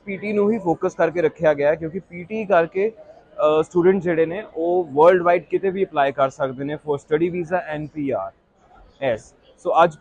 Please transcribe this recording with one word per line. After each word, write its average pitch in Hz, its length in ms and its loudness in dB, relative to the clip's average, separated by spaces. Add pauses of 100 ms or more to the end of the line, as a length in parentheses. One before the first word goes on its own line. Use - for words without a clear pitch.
ਪੀ 196 120 -8
ਟੀ 202 160 -6
ਨੂੰ 208 200 2
ਹੀ 233 60 -2
ਫੋਕਸ 175 360 -2
ਕਰਕੇ 165 280 0
ਰੱਖਿਆ 151 320 2
ਗਿਆ 143 140 0
ਹੈ 156 60 2
ਕਿਉਂਕਿ 160 240 -8
ਪੀ 175 260 -14
ਟੀ 214 200 -6
ਕਰਕੇ, 185 460 0
ਅਹ, - 720 -2
ਸਟੂਡੈਂਟ 175 400 2
ਜਿਹੜੇ 165 240 0
ਨੇ 190 180 -8 (120)
ਉਹ 175 360 0
ਵਰਲਡ 170 300 6
ਵਾਈਡ 175 200 2
ਕਿਤੇ 185 280 -2
ਵੀ 190 140 -2
ਅਪਲਾਈ 143 280 0
ਕਰ 135 160 0
ਸਕਦੇ 135 360 -6
ਨੇ 147 100 -6
for 147 220 -6
study 156 340 -2
visa 170 300 -4 (160)
and 151 100 -8
P 147 280 -8
R। 98 180 -6 (760)
Yes। 113 120 -2 (440)
So 165 200 4
ਅੱਜ 160 160 0